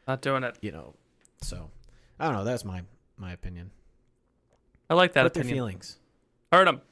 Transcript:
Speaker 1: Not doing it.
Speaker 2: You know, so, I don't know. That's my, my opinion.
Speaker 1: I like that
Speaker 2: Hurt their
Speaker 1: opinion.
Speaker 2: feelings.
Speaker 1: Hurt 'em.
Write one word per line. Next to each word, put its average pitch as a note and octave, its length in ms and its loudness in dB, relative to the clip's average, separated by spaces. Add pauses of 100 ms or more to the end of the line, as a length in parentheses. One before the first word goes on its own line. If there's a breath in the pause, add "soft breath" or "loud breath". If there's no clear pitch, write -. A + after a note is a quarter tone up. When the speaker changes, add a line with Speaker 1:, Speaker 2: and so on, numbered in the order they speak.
Speaker 1:
Not C3 140 -4
doing C3+ 220 -2
it. A#2+ 180 -8
Speaker 2:
You G#2 100 -8
know, C#2+ 240 -16 (460)
so, F2 280 -10 (500)
I D#3 60 -4
don't D3+ 80 0
know. G2 100 -2
That's A#2 220 -4
my, F#2 160 -8 (340)
my F#2 160 -12
opinion. F2+ 380 -12 (1200)
Speaker 1:
I D#3+ 60 2
like F3+ 180 6
that C#3 100 6
Speaker 2:
Hurt B2+ 120 4
their E3 60 0
Speaker 1:
opinion. B2 140 -2
Speaker 2:
feelings. G#2+ 420 -6 (540)
Speaker 1:
Hurt F#3 160 8
'em. C#3 140 0 (100)